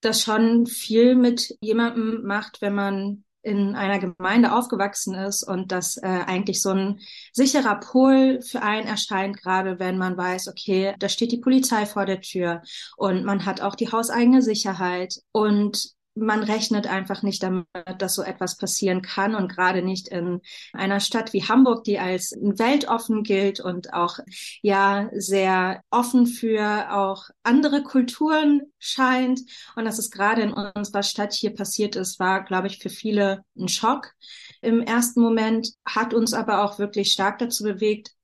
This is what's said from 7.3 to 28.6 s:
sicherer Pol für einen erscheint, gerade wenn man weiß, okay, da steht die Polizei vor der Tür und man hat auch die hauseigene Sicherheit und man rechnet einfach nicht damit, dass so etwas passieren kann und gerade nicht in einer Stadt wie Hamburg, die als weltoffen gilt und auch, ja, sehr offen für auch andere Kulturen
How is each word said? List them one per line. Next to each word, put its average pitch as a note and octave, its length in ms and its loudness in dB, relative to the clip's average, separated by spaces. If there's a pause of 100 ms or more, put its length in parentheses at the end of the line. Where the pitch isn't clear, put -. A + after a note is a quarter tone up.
sicherer C4 440 2
Pol C4 680 4
für - 180 -8
einen G#3+ 260 -2
erscheint, G3+ 540 -4
gerade F#3 380 -2
wenn F#3 180 -2
man F#3 220 -2
weiß, F#3 300 -4
okay, G3 500 0
da G3+ 100 -4
steht A#3 240 -2
die A#3+ 60 -2
Polizei B3+ 480 2
vor G#3 180 -2
der F#3+ 160 -2
Tür F3 400 -4 (380)
und F#3+ 260 0
man G3+ 220 -2
hat F#3 160 -4
auch G3 120 -4
die A3+ 160 -2
hauseigene A#3+ 520 4
Sicherheit F#3 800 -2 (100)
und G#3 640 0 (240)
man A3 220 0
rechnet G#3 440 -2
einfach F#3+ 360 -6
nicht G3 200 -2
damit, F#3 240 -2 (320)
dass F#3+ 160 -4
so G3 80 -4
etwas F#3 340 -6
passieren F#3 460 -2
kann G3+ 320 -2
und G3 140 -2
gerade F#3 340 0
nicht F#3 260 -4
in F3+ 320 -4 (320)
einer G3 280 -2
Stadt A3 320 -4
wie G3 120 -2
Hamburg, A#3 400 6
die G3+ 140 0
als F#3 420 -4
weltoffen A3+ 840 0
gilt G3 380 0
und F3+ 320 -8
auch, F3 260 -2 (440)
ja, G3 500 2
sehr F#3+ 760 0
offen A#3+ 360 4
für G#3+ 680 -2
auch G3 320 -2 (180)
andere C#4+ 400 4
Kulturen D4 800 2 (160)